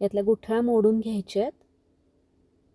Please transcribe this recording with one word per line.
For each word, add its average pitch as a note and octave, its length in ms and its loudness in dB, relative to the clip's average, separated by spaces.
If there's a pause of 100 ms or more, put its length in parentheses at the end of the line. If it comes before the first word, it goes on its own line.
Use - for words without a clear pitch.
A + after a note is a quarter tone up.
यातल्या G3+ 240 -2
गुठळ्या A3 360 0
मोडून A3 380 2
घ्यायच्या G#3 420 -4
आहेत. C4 100 -4 (1200)